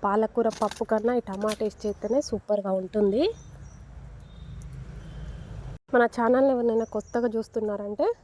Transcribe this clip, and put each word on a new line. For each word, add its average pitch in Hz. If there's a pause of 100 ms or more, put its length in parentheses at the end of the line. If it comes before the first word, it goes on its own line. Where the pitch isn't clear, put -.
పాలకూర 214 (120)
పప్పు 220
కన్నా 220
ఈ -
టమాటా 208
వేసి 214
చేస్తేనే 214
సూపర్గా 202
ఉంటుంది. 208 (2750)
మన 240 (120)
ఛానల్ని 254
ఎవరినైనా 226 (100)
కొత్తగా 233
చూస్తున్నారంటే 208 (160)